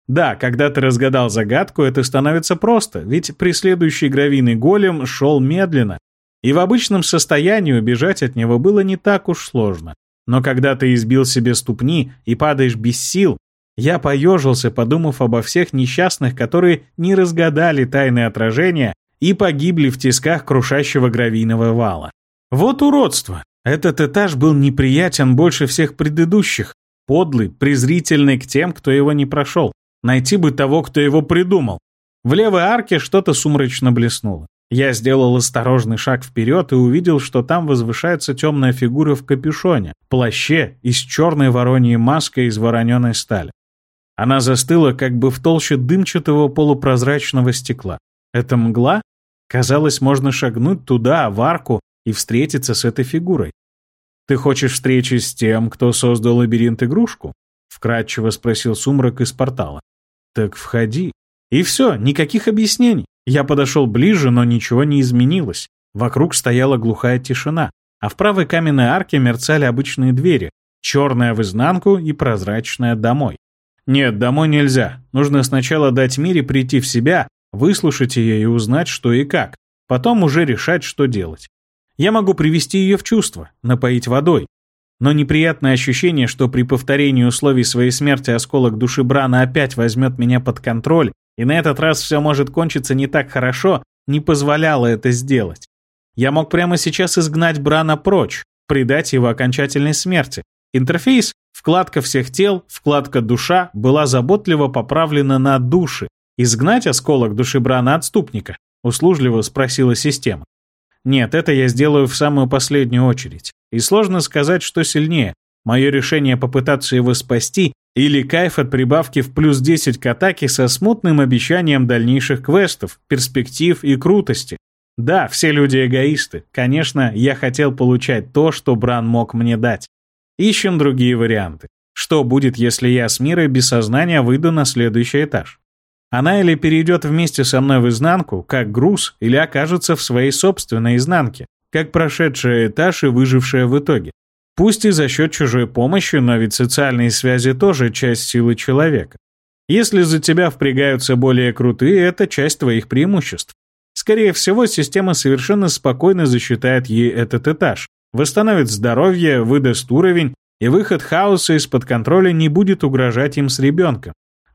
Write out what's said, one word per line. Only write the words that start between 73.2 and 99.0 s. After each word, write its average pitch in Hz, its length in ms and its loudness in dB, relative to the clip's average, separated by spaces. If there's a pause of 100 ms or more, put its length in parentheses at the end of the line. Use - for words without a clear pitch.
«Нет, 131 320 2
домой 135 300 0
нельзя. 139 540 0 (100)
Нужно 143 300 2
сначала 135 480 0
дать 131 280 0
Мире 170 240 0
прийти 131 380 0
в 127 60 -6
себя, 135 420 0 (240)
выслушать 139 640 0
ее 113 200 2
и 107 100 0
узнать, 117 420 0
что - 240 -2
и 131 120 2
как. 143 320 -4 (300)
Потом 190 360 0
уже 160 220 2
решать, 160 400 -2
что - 220 -2
делать». 92 420 -6 (500)
Я 190 140 2
могу 196 220 2
привести 156 440 0
ее 190 180 2
в - 60 -6
чувство, - 480 -2 (120)
напоить 123 440 0
водой. 139 400 0 (540)
Но 135 100 2
неприятное 151 640 0
ощущение, 127 560 0
что 127 200 -2
при 127 140 -2
повторении 131 640 0
условий 127 400 0
своей 123 260 0
смерти 135 400 -2
осколок 117 480 0
души 127 240 -2
Брана 127 400 2
опять 127 340 -2
возьмет 123 400 0
меня 123 220 0
под 123 220 -4
контроль, 127 520 0 (240)
и 117 80 -6
на 151 140 0
этот 151 220 -2
раз 156 200 0
все 151 200 -2
может 143 300 0
кончиться 151 440 -2
не 135 140 -2
так 139 220 -4
хорошо, 127 520 0 (240)
не 147 140 -2
позволяло 147 680 0
это 117 240 0
сделать. 123 560 -2 (480)
Я 127 160 0
мог 156 200 -2
прямо 175 260 0
сейчас 175 420 -2
изгнать 160 420 -2
Брана 156 360 0
прочь, 185 480 -2 (240)
предать 139 440 0